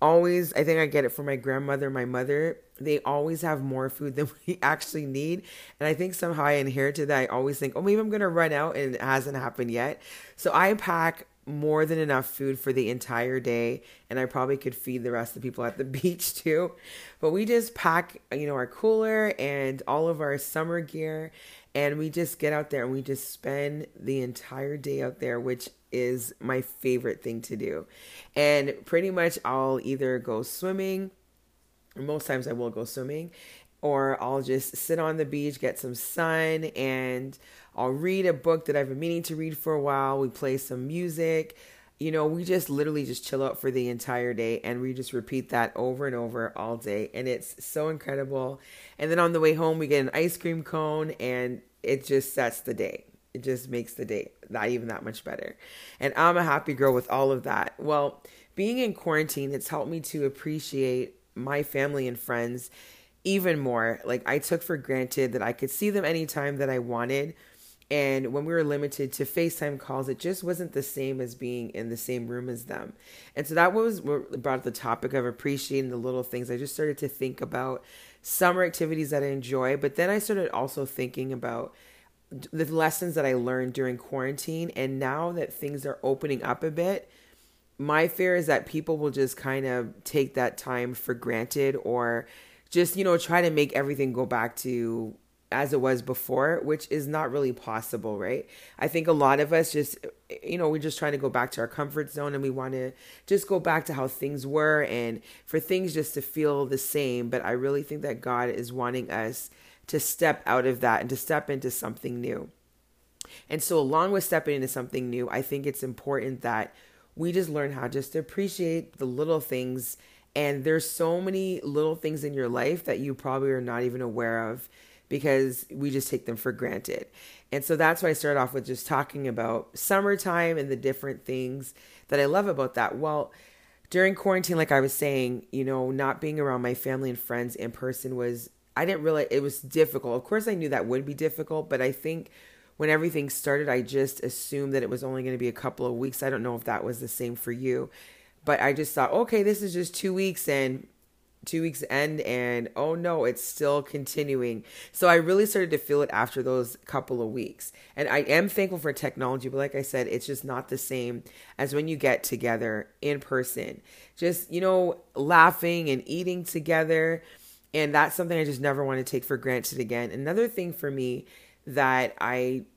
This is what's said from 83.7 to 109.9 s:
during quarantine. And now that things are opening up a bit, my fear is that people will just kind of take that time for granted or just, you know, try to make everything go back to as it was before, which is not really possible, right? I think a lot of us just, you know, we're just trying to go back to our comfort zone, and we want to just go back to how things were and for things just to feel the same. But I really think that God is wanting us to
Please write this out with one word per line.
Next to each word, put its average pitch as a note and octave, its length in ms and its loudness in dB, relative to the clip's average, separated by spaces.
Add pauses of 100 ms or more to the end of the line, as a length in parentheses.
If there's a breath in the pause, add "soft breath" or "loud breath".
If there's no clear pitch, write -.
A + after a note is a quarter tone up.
during B2+ 240 -2
quarantine. C#3 800 -4
And C3 240 -2
now D3+ 320 -2
that E3 200 -4
things C#3+ 320 -8
are C#3 200 -6
opening C3+ 400 0
up - 180 -2
a D#3+ 80 -2
bit, E3+ 400 -2 (680 soft breath)
my D3+ 280 4
fear F3+ 280 2
is E3 100 2
that - 200 4
people D#3 320 -2
will D3 120 0
just C3 260 2
kind C3+ 300 -2
of B2 380 -4
take C#3 300 0
that B2 240 0
time B2 360 -4
for B2 200 -4
granted B2 680 0
or A#2 460 0 (400 loud breath)
just, F3 260 4
you F#3+ 80 0
know, F3+ 140 6
try E3+ 260 2
to E3+ 80 4
make D3 220 4
everything C#3 400 0
go B2 140 0
back A#2+ 300 0
to A#2 600 -4 (360)
as C3+ 200 0
it C3+ 80 4
was B2+ 220 4
before, C3 600 0
which D3+ 280 -2
is C#3+ 180 0
not D3+ 240 -2
really C3+ 200 2
possible, A2 640 -6
right? A2+ 280 -2 (320 loud breath)
I - 80 2
think D#3+ 220 2
a E3 40 6
lot C#3 280 6
of D3+ 120 2
us D#3+ 200 4
just, - 260 0 (460)
you F3 140 -2
know, E3 100 2
we're D#3 100 0
just D3 200 -4
trying D3 140 0
to C#3 60 -2
go C3+ 100 0
back B2 240 0
to - 100 -4
our A#2 40 0
comfort C#3+ 460 -4
zone, D3 220 -4
and C#3 80 -2
we C3+ 80 0
want C3 240 -6
to B2+ 180 -4 (340 loud breath)
just - 220 4
go F#3+ 100 2
back D#3+ 280 2
to D3+ 80 -4
how C3+ 120 0
things C#3 400 -6
were D3+ 420 4
and A#2 340 -4 (240 loud breath)
for D#3+ 120 0
things F#3 340 0
just D3+ 220 -2
to C#3 80 -4
feel D3 440 0
the C3+ 120 0
same. B2 520 -2
But B2+ 140 0
I G2 80 -2
really C#3 300 0
think D3 200 -8
that B2 180 -6
God B2 300 0
is A#2+ 220 -6
wanting B2 380 -2
us A2 400 -4 (380 loud breath)
to D#3 100 0